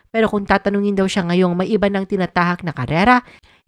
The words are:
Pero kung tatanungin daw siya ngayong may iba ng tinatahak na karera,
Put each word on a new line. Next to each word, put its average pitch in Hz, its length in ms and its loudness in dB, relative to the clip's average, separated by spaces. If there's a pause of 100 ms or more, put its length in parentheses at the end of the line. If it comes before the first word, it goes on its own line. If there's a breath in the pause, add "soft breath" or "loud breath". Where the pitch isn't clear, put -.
(120)
Pero 226 160 2
kung 202 160 -4
tatanungin 202 540 0
daw 190 100 2
siya 185 220 -2
ngayong 180 260 2
may 185 140 -2
iba 202 180 0
ng 196 160 -2
tinatahak 175 560 -2
na 175 160 -8
karera, 190 480 2 (420 soft breath)